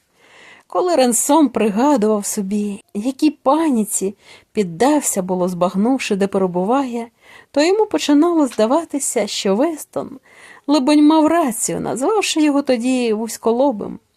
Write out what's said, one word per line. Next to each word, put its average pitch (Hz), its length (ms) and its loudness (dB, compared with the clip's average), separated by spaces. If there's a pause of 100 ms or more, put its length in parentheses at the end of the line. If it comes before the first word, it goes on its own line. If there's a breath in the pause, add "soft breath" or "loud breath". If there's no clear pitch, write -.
(680 soft breath)
Коли 359 300 0
Ренсом 262 520 2
пригадував 214 760 0
собі, 208 560 -6 (120)
якій 262 360 -2
паніці 262 840 0 (380 loud breath)
піддався 214 720 0
було, 180 260 -2
збагнувши, 190 680 0
де 196 100 0
перебуває, 226 840 -2 (420 loud breath)
то 277 120 0
йому 415 240 2
починало 311 600 2
здаватися, 240 800 -2
що 196 280 -2
Вестон, 277 640 -4 (480 loud breath)
либонь, 294 400 4
мав 311 200 4
рацію, 269 540 -2
назвавши 302 600 -2
його 285 200 2
тоді 247 500 0
вузьколобим. 226 840 -2 (180)